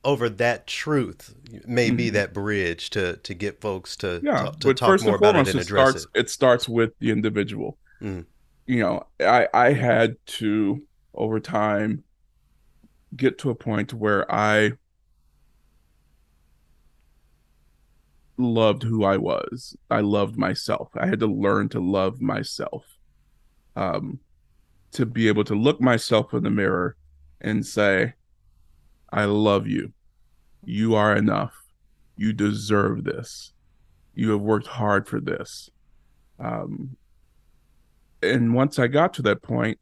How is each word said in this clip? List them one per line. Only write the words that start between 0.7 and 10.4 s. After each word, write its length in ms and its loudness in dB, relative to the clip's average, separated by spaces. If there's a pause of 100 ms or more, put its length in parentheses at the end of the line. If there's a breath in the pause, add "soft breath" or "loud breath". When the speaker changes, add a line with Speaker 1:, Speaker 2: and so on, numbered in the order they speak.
Speaker 1:
may 240 2
be 160 0
Speaker 2:
Mm-hmm. 60 -4
Speaker 1:
that 200 0
bridge 580 -4
to, 260 -4
to 160 -14
get 260 -8
folks 380 -8
to 260 -6
Speaker 2:
Yeah, 200 -2
Speaker 1:
ta-, 80 -6
to 180 -2
Speaker 2:
but 80 2
Speaker 1:
talk 120 0
Speaker 2:
first 140 4
Speaker 1:
more 120 2
Speaker 2:
and 60 0
Speaker 1:
about 140 6
it 40 4
Speaker 2:
foremost, 120 2
Speaker 1:
and 80 0
Speaker 2:
it 60 -2
Speaker 1:
address 240 4
Speaker 2:
starts, 260 -4
Speaker 1:
it. 60 4
Speaker 2:
it 80 -4
starts 400 2
with 300 0
the 120 0
individual. 640 -2 (240 soft breath)
Speaker 1:
Mm. 240 -8 (420)
Speaker 2:
You 120 0
know, 280 -2 (120)
I, 340 4
I 200 6
had 420 2 (220)
to, 440 0 (320)